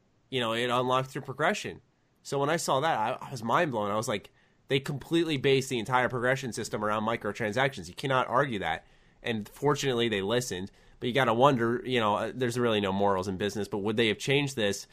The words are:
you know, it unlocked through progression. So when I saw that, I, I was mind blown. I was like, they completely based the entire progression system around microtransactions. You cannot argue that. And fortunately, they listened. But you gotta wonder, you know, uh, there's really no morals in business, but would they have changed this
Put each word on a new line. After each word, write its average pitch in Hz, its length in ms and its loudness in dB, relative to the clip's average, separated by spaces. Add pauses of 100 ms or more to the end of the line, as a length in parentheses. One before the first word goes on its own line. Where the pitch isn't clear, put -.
(300)
you 127 80 -2
know, 113 140 0
it 120 180 0
unlocked 127 400 2
through 139 120 -8
progression. 147 580 -4 (420)
So 143 160 -4
when 139 120 2
I 170 80 2
saw 139 220 0
that, 156 160 2
I, 113 300 -2
I - 60 -16
was 110 100 -10
mind 139 300 2
blown. 104 180 0
I 104 60 0
was 110 100 0
like, 107 240 -4 (380)
they 139 100 2
completely 156 600 0
based 135 300 4
the 120 120 -2
entire 127 280 2
progression 127 440 0
system 107 320 -4
around 107 180 0
microtransactions. 110 840 -2
You 90 60 -16
cannot 135 340 0
argue 120 320 0
that. 85 260 -4 (380)
And 110 240 -4
fortunately, 135 600 0
they 101 140 0
listened. 98 480 -2 (300)
But 123 80 -4
you 120 60 -2
gotta 120 200 4
wonder, 120 500 4
you 123 140 0
know, 104 160 2
uh, 104 180 -2
there's 123 240 -2
really 113 240 2
no 98 120 2
morals 98 340 2
in 95 100 -2
business, 101 300 -2
but 107 120 -6
would 107 180 -2
they 117 120 4
have 104 100 0
changed 139 360 0
this 101 380 -2